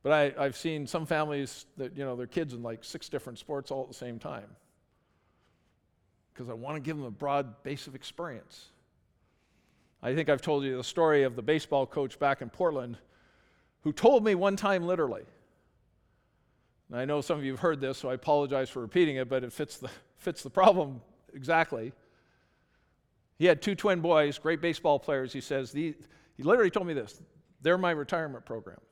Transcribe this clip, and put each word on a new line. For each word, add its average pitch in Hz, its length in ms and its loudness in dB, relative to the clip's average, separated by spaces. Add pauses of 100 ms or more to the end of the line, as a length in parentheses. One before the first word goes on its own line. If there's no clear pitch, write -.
But 139 80 2
I, 143 340 4
I've 131 100 -2
seen 156 300 -6
some 160 200 -4
families 147 600 -4 (120)
that, 135 200 -10
you 139 80 -6
know, 127 100 -4
their 123 120 -8
kids 147 260 -4
in, 120 80 -12
like, 113 220 -10
six - 260 -14
different 127 300 -10
sports 139 320 -8
all 135 100 -6
at 135 60 -8
the 123 60 -18
same 120 260 -12
time, 110 360 -12 (1800)
'cause 123 160 -14
I 117 40 -10
wanna 139 260 -8
give 151 160 -6
them 143 100 -8
a 113 60 -10
broad 139 520 -2
base 135 240 -8
of 131 80 -18
experience. - 760 -12 (1300)
I 123 120 -2
think 151 160 0
I've 139 140 2
told 143 200 2
you 131 140 -2
the 127 60 -6
story 151 400 4
of 123 120 2
the 120 60 -6
baseball 143 460 0
coach - 320 -6
back 139 220 2
in 120 80 -10
Portland 131 500 -2 (840)
who 151 120 -2
told 240 300 6
me 208 120 4
one 196 200 2
time 196 280 0
literally, 160 420 -2 (1600)
and 120 80 -8
I 127 80 -4
know 147 140 0
some 151 180 -2
of 143 60 -6
you 135 80 -2
have 131 80 -8
heard 156 220 0
this, 131 160 -4
so 131 120 -6
I 127 40 -2
apologize 139 560 0
for 127 120 -8
repeating 143 360 2
it, 127 100 -2
but 131 160 -2
it 120 80 -10
fits - 260 -8
the, 127 120 -12 (280)
fits - 240 -6
the 139 80 -12
problem 175 520 6 (320)
exactly. 139 580 0 (1500)
He 160 80 2
had 165 160 6
two 202 140 0
twin 190 240 2
boys, 156 400 4
great 160 220 -2
baseball 156 380 0
players. 131 340 -4
He 135 80 -8
says, 135 300 -4
"The," 151 240 -4 (400)
he 127 80 -10
literally 196 280 6
told 185 160 -2
me 165 60 -4
this, 120 280 -8 (400)
"They're 170 160 4
my 180 140 2
retirement 147 540 -4
program." 107 340 -10 (120)